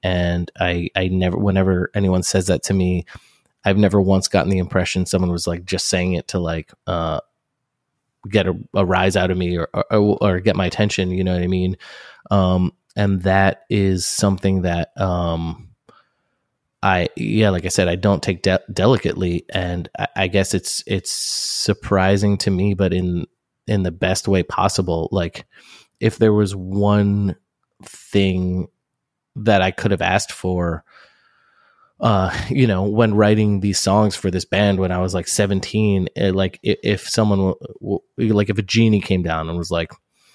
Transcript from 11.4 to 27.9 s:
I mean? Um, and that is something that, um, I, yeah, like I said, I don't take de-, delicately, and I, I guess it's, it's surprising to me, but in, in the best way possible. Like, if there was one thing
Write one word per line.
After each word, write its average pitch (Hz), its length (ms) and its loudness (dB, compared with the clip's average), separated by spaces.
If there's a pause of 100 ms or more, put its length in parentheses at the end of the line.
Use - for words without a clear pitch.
I 90 40 0
mean? 92 300 0 (540)
Um, 92 420 2 (240)
and 98 260 0
that 95 480 2
is 95 340 2
something 95 580 0
that, 85 380 -4
um, 85 680 -2 (1120)
I, 92 340 0
yeah, 107 340 0
like 90 140 -2
I 92 40 -6
said, 90 200 0
I 85 60 0
don't 95 280 0
take 92 200 -4
de-, 92 200 2 (100)
delicately, 92 800 0
and 87 380 -6 (100)
I, 156 180 -4
I 98 100 0
guess 95 280 0
it's, - 320 -6
it's - 260 -4
surprising 101 1300 0
to - 120 -2
me, 98 240 0
but 92 180 0
in, 90 340 -2 (400)
in 104 160 0
the 90 80 -2
best 92 380 -2
way 92 160 2
possible. 90 640 -2
Like, 85 340 -4 (540)
if 113 200 -2
there 110 140 6
was 101 220 2
one 101 800 0 (480)
thing 92 840 -2 (680)